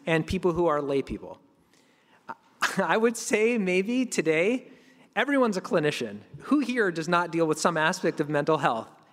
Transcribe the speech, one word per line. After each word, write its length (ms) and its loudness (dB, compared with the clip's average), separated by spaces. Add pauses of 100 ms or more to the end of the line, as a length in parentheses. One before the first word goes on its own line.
and 180 2
people 280 -2
who 160 2
are 120 0
lay 220 -2
people. 380 -12 (1300)
<laughs> 160 -4
I 140 2
would 200 2
say 420 0
maybe 480 0
today, 640 0 (460)
everyone's 440 2
a 20 -8
clinician. 600 -2 (240)
Who 160 2
here 300 0
does 180 -6
not 220 2
deal 160 0
with 140 0
some 160 2
aspect 440 0
of 80 -2
mental 300 2
health 300 -2 (240)